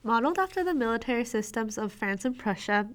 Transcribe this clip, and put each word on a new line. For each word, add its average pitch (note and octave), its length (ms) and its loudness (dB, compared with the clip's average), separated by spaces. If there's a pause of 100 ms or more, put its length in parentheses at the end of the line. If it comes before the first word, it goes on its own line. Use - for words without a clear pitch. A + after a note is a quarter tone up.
Modeled A#3 360 4
after F#4+ 240 0
the F4+ 100 0
military A#3 520 0
systems A3 520 -4
of G#3+ 140 -4
France G3 340 -2
and B3+ 120 -2
Prussia, G#3 580 0